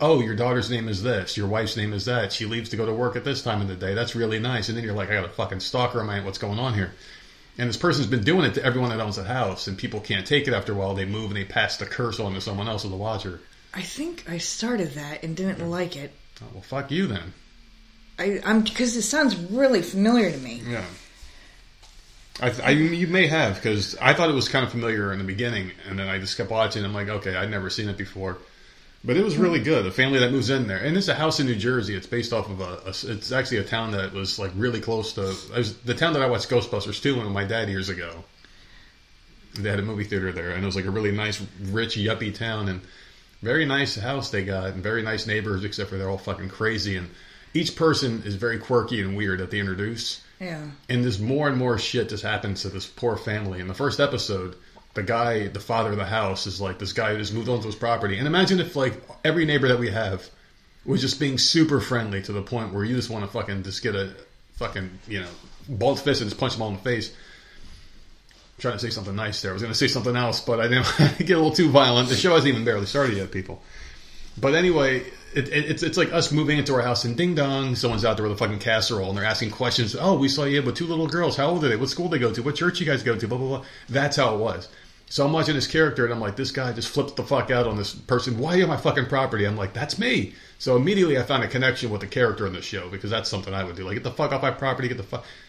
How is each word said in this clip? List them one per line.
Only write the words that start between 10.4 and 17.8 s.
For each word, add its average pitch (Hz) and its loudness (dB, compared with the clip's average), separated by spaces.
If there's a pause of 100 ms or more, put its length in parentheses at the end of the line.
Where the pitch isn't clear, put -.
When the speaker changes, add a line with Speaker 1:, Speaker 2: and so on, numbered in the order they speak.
Speaker 1:
it 123 2
after 101 -2
a - -2
while. 98 -2
They 98 -2
move 104 -4
and 101 -4
they 98 -4
pass - 0
the 104 -8
curse 117 -4
on 101 -2
to 95 -4
someone 101 -4
else 104 -4
with 101 -6
the 95 -6
Watcher. 101 -6 (340)
Speaker 2:
I 190 -8
think 320 -8
I 170 -6
started 190 -2
that 147 -10
and 160 -6
didn't 190 -2
Speaker 1:
Yeah. 170 -4
Speaker 2:
like 175 -4
it. 143 -10 (320)
Speaker 1:
Oh, 117 -16
well, 95 -16
fuck 139 -6
you 180 0
then. 92 -6 (840)